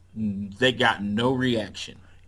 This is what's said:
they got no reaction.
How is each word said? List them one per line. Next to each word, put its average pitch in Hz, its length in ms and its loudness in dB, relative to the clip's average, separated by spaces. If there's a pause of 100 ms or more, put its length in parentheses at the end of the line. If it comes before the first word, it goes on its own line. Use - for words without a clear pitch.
(160)
they 101 560 0
got 110 320 2
no 110 280 2
reaction. 117 680 -2 (300)